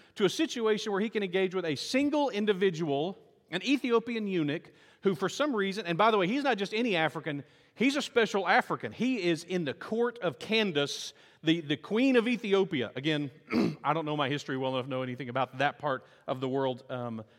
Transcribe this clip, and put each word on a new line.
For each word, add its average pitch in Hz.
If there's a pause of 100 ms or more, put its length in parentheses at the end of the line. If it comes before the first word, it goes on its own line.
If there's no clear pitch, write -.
(140)
to 214
a 180
situation 220
where 196
he 226
can 214
engage 190
with 180
a 151
single 285
individual, 180 (320)
an 180
Ethiopian 233
eunuch, 170 (300)
who 196
for 180
some 269
reason, 196
and 170
by 214
the 220
way, 190
he's 262
not 262
just 196
any 220
African, 156 (300)
he's 269
a 277
special 202
African. 165
He 233
is 170
in 180
the 127
court 233
of 165
Candace, 190 (300)
the, 165
the 147
queen 247
of 233
Ethiopia. 190
Again, 147 (220)
<clears throat> 180
I 139
don't 160
know 151
my 143
history 143
well 131
enough 127
to 139
know 131
anything 127
about 127
that 139
part 135 (240)
of 131
the 131
world, 131
um, 120 (140)